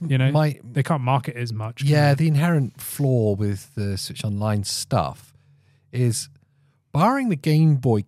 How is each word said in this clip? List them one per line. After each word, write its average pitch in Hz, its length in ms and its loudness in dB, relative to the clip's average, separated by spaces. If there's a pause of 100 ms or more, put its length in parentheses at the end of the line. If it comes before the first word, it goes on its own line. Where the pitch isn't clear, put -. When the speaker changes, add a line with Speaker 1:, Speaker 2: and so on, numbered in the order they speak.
Speaker 1:
You 139 120 0
know, 131 140 4
Speaker 2:
my 151 320 0
Speaker 1:
they 123 200 -4
can't 135 180 -2
market 127 360 -2
it 120 40 -6
as 117 120 -6
much, 110 240 -8
can 139 100 -2
Speaker 2:
Yeah, 147 260 4
Speaker 1:
they? 139 120 2
Speaker 2:
the - 20 2
inherent 156 540 0
flaw 123 540 0
with 101 400 -4
the 101 220 -4
Switch - 280 -10
Online 104 400 -2
stuff - 680 -4 (600)
is, 120 340 -2 (640)
barring 240 380 2
the 180 80 0
Game 156 400 4
Boy 120 300 0